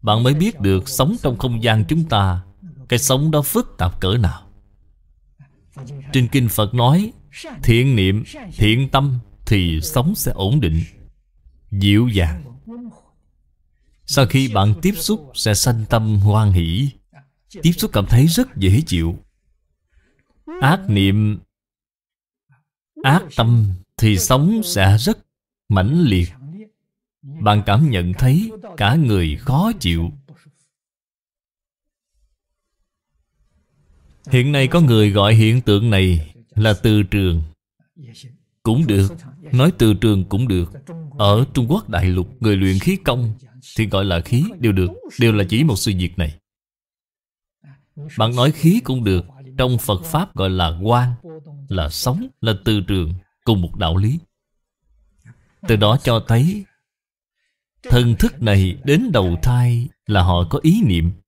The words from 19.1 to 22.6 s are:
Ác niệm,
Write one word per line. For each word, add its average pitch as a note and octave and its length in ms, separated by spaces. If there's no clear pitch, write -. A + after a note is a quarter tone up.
Ác F3+ 260
niệm, G#2 520